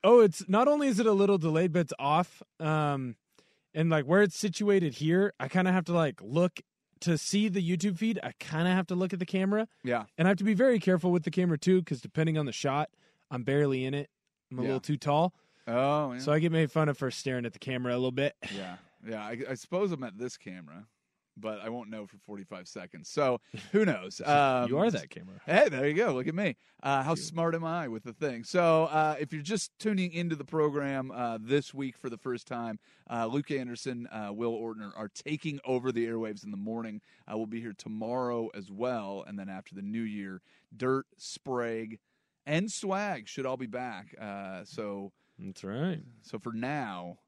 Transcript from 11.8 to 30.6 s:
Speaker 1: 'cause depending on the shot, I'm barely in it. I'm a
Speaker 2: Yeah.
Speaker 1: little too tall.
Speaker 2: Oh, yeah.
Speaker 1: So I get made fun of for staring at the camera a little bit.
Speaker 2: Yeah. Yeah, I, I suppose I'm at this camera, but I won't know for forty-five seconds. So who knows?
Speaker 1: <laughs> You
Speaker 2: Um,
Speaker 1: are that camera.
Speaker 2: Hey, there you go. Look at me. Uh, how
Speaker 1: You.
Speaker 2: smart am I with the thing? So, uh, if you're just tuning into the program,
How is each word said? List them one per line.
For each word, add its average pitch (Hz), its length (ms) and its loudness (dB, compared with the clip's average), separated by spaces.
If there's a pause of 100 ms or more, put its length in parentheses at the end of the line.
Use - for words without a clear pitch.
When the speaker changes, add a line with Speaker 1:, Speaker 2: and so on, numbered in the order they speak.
Speaker 1:
'cause 135 160 -4
depending 160 380 0
on 147 80 2
the 120 80 -4
shot, 143 380 0 (400)
I'm 123 120 -4
barely 135 400 4
in 131 100 -2
it. 143 160 -4 (420)
I'm 127 80 -8
a - 20 -2
Speaker 2:
Yeah. 131 60 0
Speaker 1:
little 131 120 0
too 147 180 -2
tall. 156 360 2 (340)
Speaker 2:
Oh, 135 460 2
yeah. 123 60 -8
Speaker 1:
So 147 120 0
I 156 80 4
get 165 140 2
made 160 180 4
fun 156 160 2
of 143 100 0
for 135 140 -2
staring 127 340 -4
at 117 80 -4
the - 60 -20
camera 127 340 -4
a 123 40 0
little 127 160 0
bit. 139 240 0 (180)
Speaker 2:
Yeah. 90 220 -10 (280)
Yeah, 107 200 -8
I, 117 240 -8
I 135 60 -4
suppose 180 360 -2
I'm 135 120 -6
at 101 140 -12
this 120 200 -8
camera, 90 500 -16 (480)
but 107 260 -8
I 110 80 -10
won't 117 200 -10
know 107 160 -10
for 98 140 -20
forty-five 98 500 -14
seconds. 90 400 -16
So 131 320 0 (320)
who 214 120 6
knows? 101 340 -2
Speaker 1:
<laughs> - 60 -8
You 147 60 2
Speaker 2:
Um, 131 440 4
Speaker 1:
are 202 160 4
that 87 180 -4
camera. 92 360 -16
Speaker 2:
Hey, 208 220 6
there 143 200 0
you 151 80 0
go. 196 180 2
Look 127 140 -2
at 160 80 -4
me. 180 200 0 (260)
Uh, 139 220 2
how 151 80 -2
Speaker 1:
You. 165 60 2
Speaker 2:
smart 165 380 -2
am 165 100 -4
I 165 220 -4
with 110 160 -8
the 120 100 -12
thing? 123 300 -6
So, 165 420 4
uh, 156 340 2
if 151 140 -6
you're 151 80 -6
just 185 380 -4
tuning 190 340 0
into 170 220 -2
the 139 100 -10
program, 139 680 0